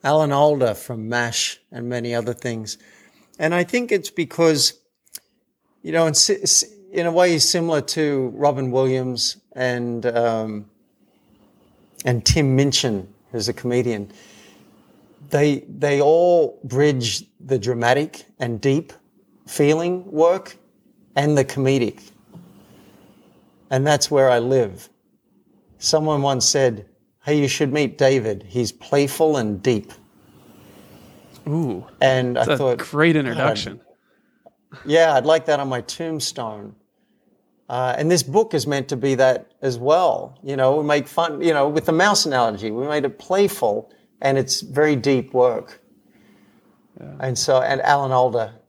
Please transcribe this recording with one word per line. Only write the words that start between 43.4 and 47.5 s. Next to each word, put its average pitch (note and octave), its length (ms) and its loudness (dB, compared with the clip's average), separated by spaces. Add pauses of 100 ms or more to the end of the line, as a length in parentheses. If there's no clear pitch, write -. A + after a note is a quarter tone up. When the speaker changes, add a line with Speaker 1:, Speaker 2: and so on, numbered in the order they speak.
Speaker 1:
and C3+ 160 0
it's C3 240 -2
very D3 340 0
deep B2+ 380 0
work. B2 500 0 (1160)
Speaker 2:
Yeah. C#3+ 200 -18
Speaker 1:
And C3 180 -4
so, C3 240 2